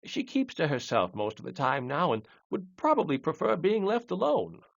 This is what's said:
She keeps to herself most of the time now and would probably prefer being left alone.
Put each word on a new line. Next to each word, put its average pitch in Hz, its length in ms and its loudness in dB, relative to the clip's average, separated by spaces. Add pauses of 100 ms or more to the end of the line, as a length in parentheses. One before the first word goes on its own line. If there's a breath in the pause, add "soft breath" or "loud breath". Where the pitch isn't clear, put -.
She - 200 -6
keeps 262 320 -2
to 170 100 0
herself 120 480 0
most 104 240 -4
of 120 60 -18
the - 80 -8
time 131 340 0
now 143 260 0
and 110 140 0 (240 soft breath)
would - 260 -6
probably 285 420 2
prefer 196 380 0
being 196 280 2
left 226 260 0
alone. 185 520 0 (140)